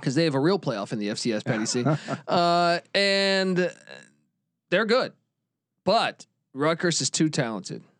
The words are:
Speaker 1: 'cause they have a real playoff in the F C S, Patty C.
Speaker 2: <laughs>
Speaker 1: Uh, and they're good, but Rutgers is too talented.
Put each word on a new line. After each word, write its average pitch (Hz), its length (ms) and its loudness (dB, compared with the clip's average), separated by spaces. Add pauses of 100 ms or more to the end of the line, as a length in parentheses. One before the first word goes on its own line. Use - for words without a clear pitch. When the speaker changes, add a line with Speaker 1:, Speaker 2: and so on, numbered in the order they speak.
Speaker 1:
'cause 131 120 0
they 165 100 2
have 151 100 0
a 135 60 2
real 180 180 2
playoff 110 340 -6
in 117 60 -4
the 104 100 -4
F 110 80 -4
C 117 160 -2
S, 107 100 -2
Patty 110 220 -2
C. 123 180 -2 (240)
Speaker 2:
<laughs> - 220 -10
Speaker 1:
Uh, 175 520 2 (140)
and 190 760 2 (1000)
they're 196 140 2
good, 220 300 0 (720)
but 185 400 0 (260)
Rutgers 160 480 0
is 139 80 0
too 156 220 0
talented. 113 520 -6 (180)